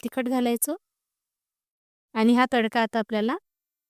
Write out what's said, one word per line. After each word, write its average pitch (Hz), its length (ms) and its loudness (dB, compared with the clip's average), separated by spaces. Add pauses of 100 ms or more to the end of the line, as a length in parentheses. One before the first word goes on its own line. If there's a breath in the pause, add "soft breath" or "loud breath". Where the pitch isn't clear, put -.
तिखट 240 260 -4
घालायचं 247 460 -2 (1400)
आणि 226 200 4
हा 247 180 4
तडका 233 300 0
आता 226 160 -2
आपल्याला 220 380 -2 (540)